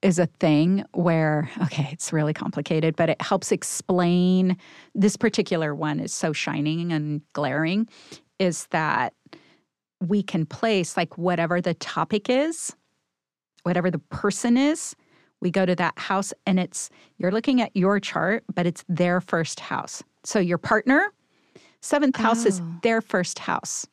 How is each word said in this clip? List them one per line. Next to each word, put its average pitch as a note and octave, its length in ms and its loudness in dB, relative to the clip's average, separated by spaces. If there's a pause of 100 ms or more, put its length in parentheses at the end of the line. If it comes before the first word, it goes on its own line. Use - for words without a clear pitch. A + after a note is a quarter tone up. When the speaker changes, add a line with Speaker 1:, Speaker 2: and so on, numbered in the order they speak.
Speaker 1:
is F#3 160 4
a F3 80 4 (140)
thing E3 440 4 (100)
where, D#3+ 560 2 (140)
okay, C#3 280 -2
it's - 220 -10
really D#3 200 2
complicated, D#3+ 640 -2
but E3 140 2
it - 120 -2
helps - 300 -2
explain, F3+ 1040 2 (380)
this G#3 220 4
particular E3 580 0
one D3+ 240 -2
is E3 140 -6
so D#3+ 200 -2
shining D#3 600 -2
and D3+ 280 -2 (120)
glaring, D#3+ 540 0 (520)
is F3+ 320 0
that D3+ 420 0 (880)
we G3 220 0
can D#3+ 220 -2
place, G3+ 500 -2
like, E3+ 220 -4
whatever E3+ 420 0
the F3 160 -2
topic - 540 -4
is, D4 440 0 (920)
whatever F3+ 280 2
the E3 80 -4
person - 580 -2
is, D4 380 0 (460)
we F3+ 100 -2
go F#3+ 140 2
to F3+ 100 2
that E3+ 240 -2
house G3 340 -4 (120)
and F#3 160 2
it's, - 280 -8 (280)
you're F3+ 140 0
looking A#3+ 300 2
at G#3 140 -2
your G3 240 4
chart, G3 540 -2
but F3 120 0
it's F3 220 -4
their F3 340 2
first - 380 -2
house. - 420 -8 (240)
So - 140 0
your F3 180 2
partner, C#4+ 540 2 (720)
seventh C#4+ 360 2
house A3+ 280 2
is G3 160 2
Speaker 2:
Oh. E3+ 40 -6 (180)
Speaker 1:
their A3+ 180 4
first - 380 -2
house. - 540 -6